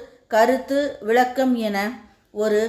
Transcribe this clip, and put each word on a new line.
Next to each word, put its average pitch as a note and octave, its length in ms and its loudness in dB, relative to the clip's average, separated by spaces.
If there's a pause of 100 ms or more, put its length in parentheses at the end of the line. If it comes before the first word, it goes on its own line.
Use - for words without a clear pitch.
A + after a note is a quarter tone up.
(260)
கருத்து, B3+ 520 2 (220)
விளக்கம் B3 560 2
என G#3+ 200 -2 (580)
ஒரு G#3+ 240 0 (100)